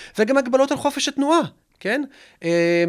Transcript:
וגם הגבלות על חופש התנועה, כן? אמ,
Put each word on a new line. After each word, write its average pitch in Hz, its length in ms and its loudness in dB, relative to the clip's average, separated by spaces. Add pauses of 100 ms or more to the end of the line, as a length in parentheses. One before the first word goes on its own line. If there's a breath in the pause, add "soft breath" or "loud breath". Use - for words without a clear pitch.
(180 loud breath)
וגם 220 200 2
הגבלות 262 340 2
על 277 60 0
חופש 277 300 -4
התנועה, 285 340 0 (380)
כן? 247 240 -4 (400 loud breath)
אמ, 165 60 -2 (400)